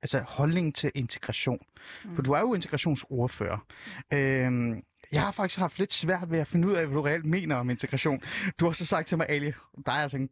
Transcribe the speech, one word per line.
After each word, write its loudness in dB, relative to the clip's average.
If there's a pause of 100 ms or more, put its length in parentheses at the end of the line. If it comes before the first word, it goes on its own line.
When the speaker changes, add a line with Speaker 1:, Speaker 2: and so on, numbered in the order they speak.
Speaker 1:
altså -2
holdningen 2
til -2
integration. -4 (440)
For -12
Speaker 2:
Mm. 0
Speaker 1:
du 2
er 4
jo 2
integrationsordfører. 0 (540)
Øhm, 2 (300)
jeg 2
har 0
faktisk -2
haft 0
lidt 0
svært 0
ved 2
at 0
finde 4
ud 4
af, 2
hvad 0
du 2
reelt 0
mener 2
om 0
integration. 0 (380)
Du 6
har 4
så -4
sagt 0
til 0
mig, 2
"Ali, 0 (340)
der 0
er 0
altså -2
en -2